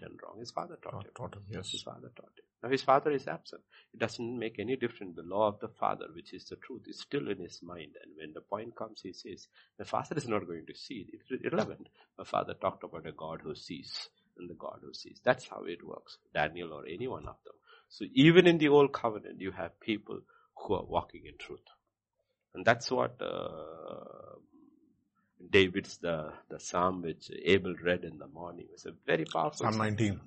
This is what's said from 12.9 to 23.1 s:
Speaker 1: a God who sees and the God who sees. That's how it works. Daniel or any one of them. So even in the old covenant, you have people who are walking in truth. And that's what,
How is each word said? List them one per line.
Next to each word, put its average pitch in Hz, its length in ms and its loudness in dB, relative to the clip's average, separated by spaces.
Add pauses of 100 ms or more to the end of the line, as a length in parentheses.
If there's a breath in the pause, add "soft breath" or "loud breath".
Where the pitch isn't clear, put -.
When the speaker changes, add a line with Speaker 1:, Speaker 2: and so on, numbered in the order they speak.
Speaker 1:
a 80 60 -8
God 80 300 -10
who 78 120 -8
sees - 540 -12 (280)
and 90 120 -12
the 85 60 -14
God - 260 -12
who 69 120 -16
sees. - 300 -18
That's - 240 2
how 98 180 -10
it 87 220 -8
works. - 300 -14 (160)
Daniel 80 400 -2
or 71 120 -12
any 92 220 -6
one 80 200 -8
of 60 180 -14
them. - 80 -20 (340 soft breath)
So - 260 -8
even 165 340 12
in 170 100 10
the 156 120 6
old 143 220 10
covenant, 104 480 -4
you 95 120 -4
have 87 280 -8
people 104 400 -4 (380 soft breath)
who - 160 -2
are 90 120 0
walking 82 400 -4
in 78 120 -16
truth. - 300 -14 (840)
And 92 120 -8
that's 117 240 6
what, 123 320 0